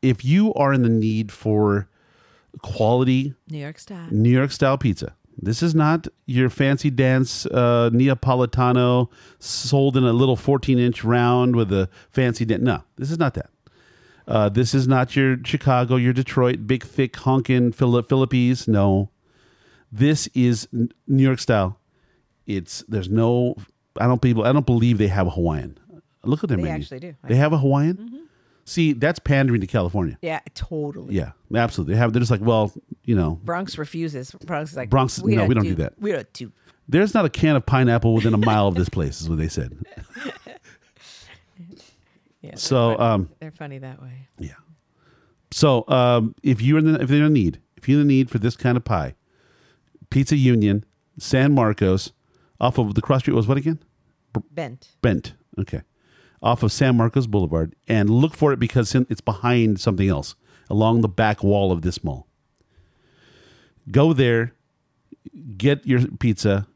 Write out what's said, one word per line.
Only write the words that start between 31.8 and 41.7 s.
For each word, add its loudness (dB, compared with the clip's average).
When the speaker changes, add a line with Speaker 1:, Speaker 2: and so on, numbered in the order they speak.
Speaker 1:
They 2
have, 2
they're 2
just 0
like, 0
Well, 0
you 0
know. 0
Speaker 2:
Bronx -8
refuses. -10
Bronx -8
is -12
like, -6
Speaker 1:
Bronx, 0
Speaker 2:
"We 0
Speaker 1:
no, 2
Speaker 2:
don't 2
Speaker 1:
we 2
don't 2
Speaker 2:
do, -2
Speaker 1:
do -2
that. -4
Speaker 2:
we -4
don't -6
do." -16
Speaker 1:
"There's 2
not 4
a 0
can 2
of 0
pineapple 2
within 2
a 2
mile 2
of 0
this 0
place," -4
is -8
what -2
they -2
said. -8
Speaker 2:
<laughs> -16